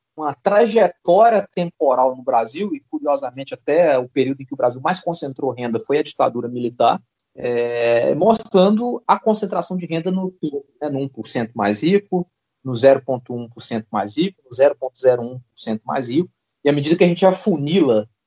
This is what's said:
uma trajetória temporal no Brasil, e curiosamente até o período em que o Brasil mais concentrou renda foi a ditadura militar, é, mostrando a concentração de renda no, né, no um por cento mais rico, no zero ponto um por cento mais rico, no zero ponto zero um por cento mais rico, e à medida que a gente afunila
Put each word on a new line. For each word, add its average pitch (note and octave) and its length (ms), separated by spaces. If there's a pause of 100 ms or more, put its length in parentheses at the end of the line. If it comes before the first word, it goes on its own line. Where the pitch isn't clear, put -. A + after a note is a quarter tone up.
(180)
uma D3+ 160
trajetória G#3 1200
temporal C3 600
no B2+ 100
Brasil, C3+ 520
e C3+ 60
curiosamente C#3 720
até D3 440
o B2+ 120
período C3+ 320
em C3 40
que - 80
o C#3 40
Brasil B2 240
mais F3 180
concentrou C#3+ 520
renda A#2 280
foi C#3+ 200
a D3+ 40
ditadura A#2+ 460
militar, B2 520 (340)
é, A#2+ 800
mostrando G#3+ 920
a G#3 100
concentração G3 600
de F3 80
renda E3 260
no, F#3 240 (460)
né, D3 80
no C3+ 100
um C#3 80
por A2+ 220
cento A#2+ 240
mais G#2 300
rico, F#3 440 (340)
no B2+ 140
zero C3+ 260
ponto B2+ 320
um A#2+ 140
por A#2 140
cento A2 280
mais G#2 280
rico, F#3+ 320
no A#2+ 40
zero C3+ 220
ponto - 240
zero B2 220
um B2+ 180
por - 160
cento - 300
mais C#3 240
rico, D#3 200 (360)
e - 20
à C#3+ 60
medida D3+ 240
que F#3+ 80
a - 20
gente F3 180
afunila D3+ 840 (180)